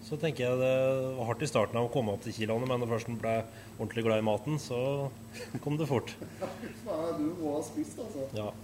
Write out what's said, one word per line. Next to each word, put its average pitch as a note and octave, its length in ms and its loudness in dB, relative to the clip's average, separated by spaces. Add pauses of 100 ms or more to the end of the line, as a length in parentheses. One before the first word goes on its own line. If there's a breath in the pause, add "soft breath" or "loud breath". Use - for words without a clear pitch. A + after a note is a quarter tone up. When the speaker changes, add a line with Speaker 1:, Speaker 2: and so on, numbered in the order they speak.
Speaker 1:
Så D#3 160 -6
tenker C3+ 260 0
jeg B2+ 140 4
det C3 120 6 (440)
var A#2+ 120 -2
hardt A#2 160 0
i D3+ 40 0
starten A#2 320 4
av A#2+ 80 4
å A#2 40 -2
komme A#2 240 2
opp - 80 -6
til A2+ 120 -4
kiloene, A2+ 320 2
men B2 140 2
når A#2 100 0
først A2 200 0
en A#2 80 -2
ble A2+ 140 2 (420 loud breath)
ordentlig A2+ 300 -2
glad A2 140 6
i A2 80 2
maten, A2 320 2
så B2+ 200 -4 (440)
<laughs> - 400 -8
kom D3 160 0
det D#3+ 80 0
fort. B2+ 240 2 (380)
Speaker 2:
<laughs> - 360 -10
Faen, E3 300 -2
du D3+ 240 0
må D3+ 160 -2
ha D#3+ 80 -2
spist, - 360 -6
altså. D3+ 360 -6
Speaker 1:
Ja. G#2 140 -2 (140)